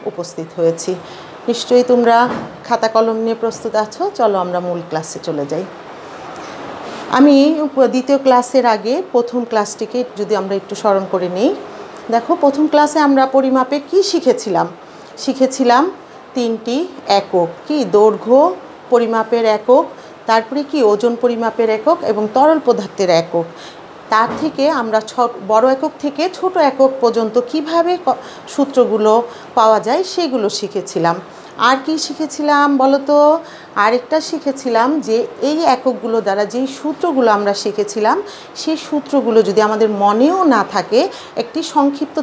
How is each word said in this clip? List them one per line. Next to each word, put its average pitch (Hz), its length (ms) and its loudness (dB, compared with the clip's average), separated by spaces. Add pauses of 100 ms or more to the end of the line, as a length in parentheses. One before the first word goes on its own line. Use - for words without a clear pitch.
উপস্থিত 170 400 -10 (100)
হয়েছি। 165 380 -2 (540)
নিশ্চয়ই 247 340 2
তোমরা 240 460 4 (360)
খাতা 226 240 -2
কলম 226 280 0
নিয়ে 226 180 -2
প্রস্তুত 226 400 -6
আছো। 214 400 -2
চলো, 208 240 0
আমরা 180 220 -4
মূল 175 280 -6
ক্লাসে 156 340 -8
চলে 147 240 -6
যাই। 156 180 -6 (1500)
আমি 285 500 6
উপ-, 277 260 2
দ্বিতীয় 254 320 0
ক্লাসের 247 480 2
আগে 226 360 0 (100)
প্রথম 240 320 0
ক্লাসটিকে 226 600 -4 (120)
যদি 208 200 -2
আমরা 190 180 -4
একটু 196 200 -6
স্মরণ 196 360 0
করে 180 180 -2
নিই। 208 260 0 (560)
দেখো, 233 300 0
প্রথম 285 280 2
ক্লাসে 294 300 2
আমরা 277 280 4
পরিমাপে 262 540 0 (100)
কি 381 120 2
শিখেছিলাম? 214 640 0 (520)
শিখেছিলাম 262 720 2 (440)
তিনটি 233 540 -4 (200)
একক, 196 400 2 (200)
কি 294 160 0
দৈর্ঘ্য 214 680 4 (360)
পরিমাপের 226 540 0
একক, 220 400 4 (420)
তারপরে 226 360 0
কি 285 200 -2
ওজন 220 380 2
পরিমাপের 226 500 0
একক 220 320 2
এবং 214 320 -2
তরল 302 300 4
পদার্থের 202 460 0
একক। 170 340 0 (640)
তার 226 200 2 (120)
থেকে 294 300 0
আমরা 226 300 0
ছ-, 233 280 -2 (200)
বড় 226 240 4
একক 269 180 -2 (100)
থেকে 294 340 -2
ছোট 370 220 -4
একক 269 340 4 (100)
পর্যন্ত 226 400 0 (120)
কিভাবে 330 520 0
ক-, 262 100 2 (340)
সূত্রগুলো 220 720 2 (320)
পাওয়া 220 260 4
যায় 262 240 0
সেগুলো 262 440 -2
শিখেছিলাম। 180 680 -2 (420)
আর 247 180 4 (100)
কি 311 120 -2
শিখেছিলাম 294 800 0
বলো 269 280 4
তো? 294 320 6 (360)
আরেকটা 247 460 0
শিখেছিলাম 269 800 -2
যে 220 260 0 (160)
এই 302 220 0
এককগুলো 233 560 0
দ্বারা 202 240 0
যেই 233 220 -4
সূত্রগুলো 277 640 0
আমরা 202 240 2
শিখেছিলাম, 214 680 -2 (340)
সেই 311 200 -4
সূত্রগুলো 254 640 0
যদি 202 200 2
আমাদের 214 260 2
মনেও 214 560 2
না 233 260 4
থাকে, 202 380 0 (280)
একটি 262 260 -6
সংক্ষিপ্ত 285 600 -2